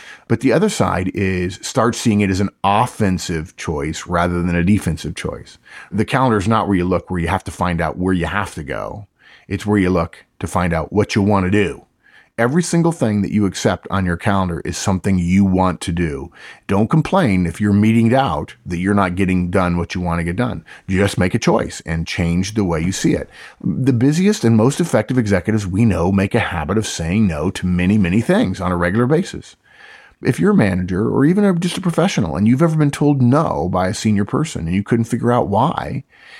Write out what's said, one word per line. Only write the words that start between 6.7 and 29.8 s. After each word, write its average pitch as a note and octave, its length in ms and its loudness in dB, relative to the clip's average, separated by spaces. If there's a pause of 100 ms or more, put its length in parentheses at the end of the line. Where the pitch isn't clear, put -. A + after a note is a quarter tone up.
you F2 80 0
look, F2+ 260 -2
where F2+ 80 -2
you E2+ 80 -2
have F#2 180 -2
to - 60 -12
find F2+ 280 -4
out D#2+ 180 -4
where F2+ 160 0
you E2+ 120 0
have G2 300 -6
to D#2+ 80 -10
go. C2 440 -10 (400)
It's G2 180 -6
where G#2 140 2
you F2+ 120 4
look E2+ 340 -2 (140)
to F#2+ 80 -6
find F2 260 0
out D#2+ 200 -4
what G#2 220 0
you G#2+ 60 2
want G2 240 2
to F2+ 60 0
do. G2 340 0 (520)
Every C3 260 2
single E3+ 300 0
thing G#2+ 280 0
that G2 100 -2
you G#2 140 2
accept F#2+ 460 -2
on F#2+ 140 0
your F2 120 0
calendar F#2 480 -2
is E2+ 120 -6
something F#2+ 420 0
you F2+ 260 4
want F#2 360 2
to - 100 -6
do. D2+ 400 -4 (340)
Don't G2+ 240 0
complain D3+ 560 2
if E2 160 -6
you're G#2 120 2
meetinged A2+ 400 4
out B2 420 -2 (100)
that F2+ 140 -6
you're G2 160 0
not F#2+ 200 0
getting F2+ 360 0
done F2+ 260 0
what F2 160 -4
you F#2 80 -4
want E2+ 180 -4
to E2+ 40 -4
get E2+ 140 -4
done. G2+ 280 -6 (220)
Just F#2+ 320 0
make F2+ 160 0
a A#2 40 0
choice - 460 0
and E2 220 -4
change F2+ 480 -2
the G#2+ 80 0
way E2 180 0
you F2+ 120 -2
see - 200 0
it. - 160 -4 (340)
The C3 300 0
busiest D#3 500 2
and A#2 120 4
most A2+ 240 2
effective B2+ 400 0
executives G#2 480 0
we F#2+ 180 2
know F2 260 2
make G2 220 2
a A#2+ 60 2
habit F2 400 -4
of G#2+ 80 -4
saying F#2+ 400 0
no D#2+ 240 -2
to - 160 -6
many, F2+ 300 2
many G2 240 2
things F3+ 380 0
on F2+ 120 -2
a F2 60 0
regular F2+ 300 2
basis. - 480 -4 (680)